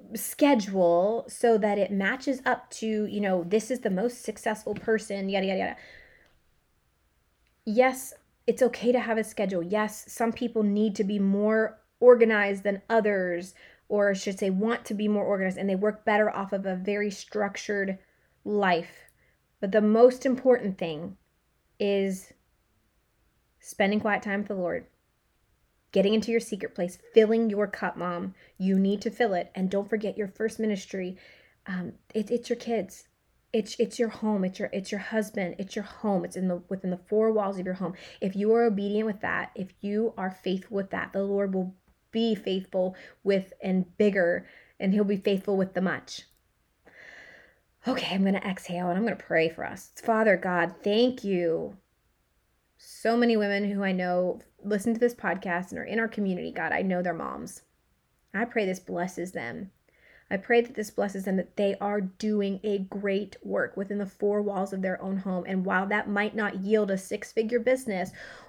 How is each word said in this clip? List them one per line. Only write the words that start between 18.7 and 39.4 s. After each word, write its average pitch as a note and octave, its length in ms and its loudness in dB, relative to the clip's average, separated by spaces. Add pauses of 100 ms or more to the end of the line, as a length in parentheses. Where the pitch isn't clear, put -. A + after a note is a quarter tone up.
But G3 120 -2
the G#3+ 100 4
most A#3 440 6
important B3 520 2
thing E3+ 400 -8 (640)
is G3 540 -2 (1300)
spending G#3 400 0
quiet G#3 240 0
time G3+ 160 -2
with G#3 80 -6
the G#3 80 -6
Lord, F3 300 -4 (1080)
getting G3 220 2
into A3 180 0
your A3+ 80 2
secret - 360 -8
place, F3+ 240 -6 (140)
filling A3 360 6
your G3+ 180 0
cup, G3 300 -6
Mom. F3 380 -4 (220)
You F#3+ 200 2
need G3 240 2
to A3+ 80 -4
fill A3 240 0
it. F3 220 -4
And F#3 140 0
don't G3+ 200 -2
forget G#3 280 -4
your G#3 100 -4
first A3 320 -6
ministry. F#3+ 580 -4 (480)
Um, F3+ 280 -6 (200)
it, G#3+ 160 -4
it's A#3+ 200 -4
your A#3 80 -2
kids. A3 500 -6 (460)
It's, G#3+ 260 -2
it's - 180 0
your A#3 120 0
home. G#3+ 340 -2
It's F#3 160 -4
your, G#3 140 -6
it's G3 180 -6
your G3+ 80 -4
husband. G3+ 580 -4
It's G3 180 -10
your G3+ 100 -6
home. F#3+ 400 0
It's F#3 100 -12
in F#3 120 0
the, F3+ 220 -2
within F#3+ 220 -4
the F3+ 80 -4 (100)
four A3 220 4
walls G3+ 260 0
of F#3 80 -6
your F#3 100 -4
home. F#3 180 -4 (260)
If G3 160 -4
you G#3 180 4
are A#3 120 6
obedient G3+ 420 0
with G3+ 140 -6
that, - 340 -4